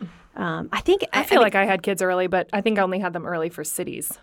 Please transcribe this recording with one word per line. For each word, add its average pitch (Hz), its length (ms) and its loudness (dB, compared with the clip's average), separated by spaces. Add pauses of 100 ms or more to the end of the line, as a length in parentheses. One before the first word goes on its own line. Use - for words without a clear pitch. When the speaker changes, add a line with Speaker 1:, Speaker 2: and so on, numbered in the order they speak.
(380)
Speaker 1:
Um, 170 340 -4
I - 80 -2
think 381 320 2
Speaker 2:
I 247 80 0
Speaker 1:
I 294 40 0
Speaker 2:
feel 370 160 4
Speaker 1:
I 233 40 8
Speaker 2:
like 208 120 2
I 196 100 4
had 190 180 0
kids 196 180 -2
early, 185 260 2
but 170 260 0
I 202 80 0
think 214 180 0
I - 20 4
only 185 180 0
had 180 120 -2
them 165 140 -6
early 170 240 -2
for 156 160 -10
cities - 580 -8